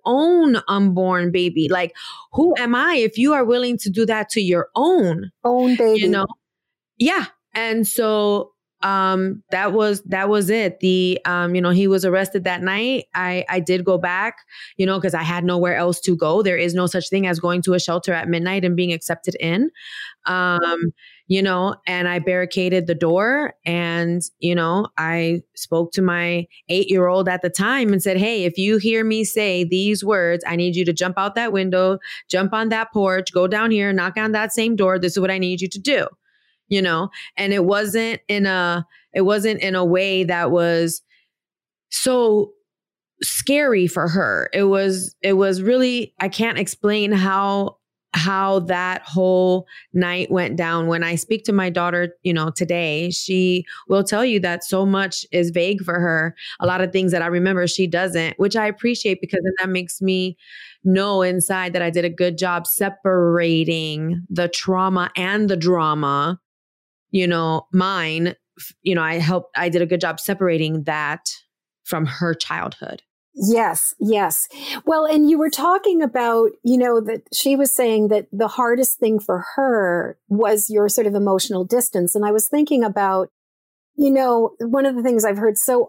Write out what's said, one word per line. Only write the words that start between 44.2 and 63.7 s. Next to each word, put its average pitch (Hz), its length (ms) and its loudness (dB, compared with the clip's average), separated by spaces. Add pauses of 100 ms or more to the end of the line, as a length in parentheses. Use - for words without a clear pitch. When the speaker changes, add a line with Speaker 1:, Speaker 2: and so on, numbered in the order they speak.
Speaker 1:
It 101 100 2
was, 196 580 0
it 196 120 2
was 190 280 2
really, 247 580 0
I 190 100 -2
can't 226 300 -2
explain 208 520 -2
how, 196 640 0 (360)
how 196 460 0
that 180 440 -2
whole 185 640 2 (260)
night 180 380 0
went 170 240 0
down. 165 320 -2
When 165 160 0
I 170 120 -2
speak 220 300 -4
to 220 80 0
my 185 160 2
daughter, 175 540 -2
you 180 100 0
know, 160 160 0
today, 170 640 -2
she 185 540 0 (220)
will 196 160 2
tell 214 220 0
you 220 140 0
that 175 240 -4
so 196 220 -2
much 196 460 -2
is 175 200 0
vague 185 320 -2
for 175 160 -4
her. 165 360 0 (240)
A 180 60 -4
lot 180 160 0
of 180 100 -2
things 185 200 0
that 170 100 0
I 165 60 -2
remember, 180 400 0
she 185 180 -2
doesn't, 170 540 -2
which 202 160 0
I 214 120 0
appreciate 208 540 -2
because 175 220 -4
then 185 160 -2
that 185 120 -2
makes 180 300 -6
me 185 360 -2 (460)
know 190 380 2
inside 180 520 -2
that 175 80 -2
I 170 80 0
did 170 160 0
a 175 40 -2
good 170 280 -2
job 175 280 -2
separating 170 1600 0